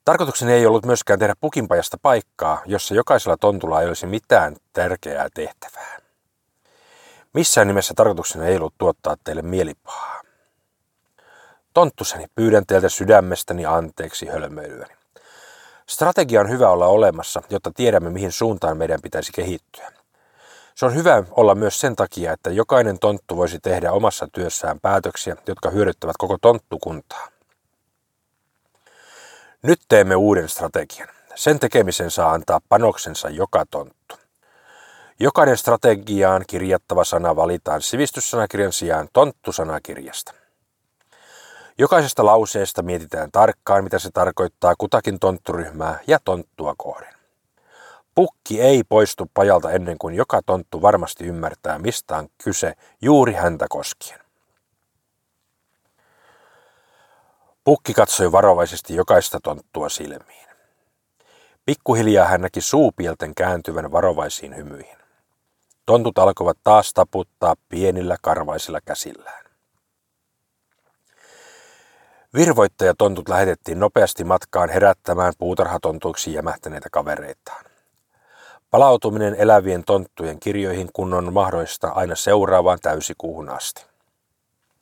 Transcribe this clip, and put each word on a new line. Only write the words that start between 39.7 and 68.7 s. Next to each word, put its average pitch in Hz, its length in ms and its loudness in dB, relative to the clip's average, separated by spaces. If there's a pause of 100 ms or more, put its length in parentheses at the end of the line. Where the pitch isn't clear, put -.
Jokaisesta 139 480 4
lauseesta 104 560 2
mietitään 82 500 -6
tarkkaan, 101 520 2
mitä 95 160 -4
se 92 140 -12
tarkoittaa 90 640 0
kutakin 107 420 -4
tontturyhmää 80 880 -4
ja 147 180 2
tonttua 87 520 -6
kohden. - 360 -16 (1000)
Pukki 117 460 -2
ei 131 220 6
poistu 104 500 0
pajalta 90 380 4
ennen 87 260 -4
kuin 82 180 -10
joka 107 300 0
tonttu 90 360 -4
varmasti 90 440 0
ymmärtää, 80 540 -8
mistä 87 380 -8
on 78 100 -10 (160)
kyse - 300 -4 (280)
juuri 127 320 4
häntä 87 360 -2
koskien. - 500 -12 (3500)
Pukki 143 300 2
katsoi 98 380 2
varovaisesti 87 640 2
jokaista 90 480 2
tonttua 73 460 -10
silmiin. - 580 -14 (1160)
Pikkuhiljaa 107 640 2
hän 90 140 0
näki 90 200 -6
suupielten 82 720 -2
kääntyvän 82 560 -6
varovaisiin 76 640 -4
hymyihin. 71 400 -18 (920)
Tontut 113 320 2
alkoivat 92 460 2
taas 107 300 4
taputtaa 87 640 -2 (140)
pienillä 90 520 -2
karvaisilla 80 640 -6